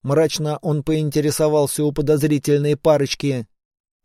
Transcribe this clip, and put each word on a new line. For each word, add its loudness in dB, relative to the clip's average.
мрачно 0
он -2
поинтересовался 0
у 0
подозрительной 0
парочки. 0